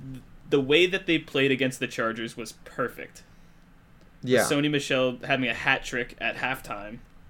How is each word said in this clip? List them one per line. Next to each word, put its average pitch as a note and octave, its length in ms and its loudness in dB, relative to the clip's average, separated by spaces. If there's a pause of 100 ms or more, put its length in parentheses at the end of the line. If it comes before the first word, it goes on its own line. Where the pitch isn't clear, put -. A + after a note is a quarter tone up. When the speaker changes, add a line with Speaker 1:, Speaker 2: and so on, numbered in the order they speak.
(500)
Speaker 1:
the D3 100 6
way D3 260 6
that F3+ 200 -2
they E3 120 2
played C#3 320 2
against C3 300 0
the B2+ 60 -2
Chargers A2+ 500 -4
was A2+ 160 -10 (120)
perfect. - 580 -8 (1000)
Speaker 2:
Yeah. B2+ 220 4
Speaker 1:
Sony D3 260 2
Michel C3 540 0
having C3 240 0
a A2+ 60 -2
hat C3+ 300 0
trick B2 360 -6
at A2+ 160 -4
halftime A#2 640 -8 (320)